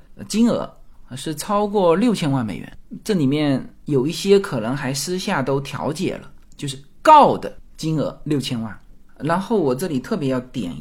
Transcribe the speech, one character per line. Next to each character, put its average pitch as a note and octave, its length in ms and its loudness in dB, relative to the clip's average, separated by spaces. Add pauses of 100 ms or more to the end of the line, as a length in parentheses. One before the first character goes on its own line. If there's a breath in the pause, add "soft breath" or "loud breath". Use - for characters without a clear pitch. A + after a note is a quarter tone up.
(180)
呃， - 80 -14
金 A3+ 240 2
额 G#2 200 0 (460)
是 D#3 180 -6
超 G3+ 320 -2
过 G3 300 4
六 G#3+ 180 4
千 E3+ 160 0
万 C3+ 160 0
美 F2+ 120 -6
元， - 200 -14 (260)
这 G#3+ 100 0
里 D#3 140 2
面 C#3+ 360 0 (220)
有 C#3 220 2
一 E3 40 -2
些 G3 280 4
可 F3 200 -2
能 A2+ 160 -4
还 C#3 160 -4
私 F3+ 280 -4
下 F#3 240 -2
都 C#3 180 0
调 C3+ 320 -6
解 D#3 220 -4
了， - 160 -16 (260)
就 D3 100 -8
是 C3+ 80 -8 (280)
告 B3+ 340 8
的 - 180 -10 (220)
金 D#3+ 220 -2
额 G2+ 240 -4
六 D3 160 0
千 B2 200 -4
万。 A2 160 -8 (440)
然 E3+ 200 -2
后 G#3+ 180 0
我 C#3 180 2
这 D#3+ 120 -4
里 D3 120 -4
特 - 180 -4
别 C#3 120 -2
要 C3 100 0
点 A#2 420 -8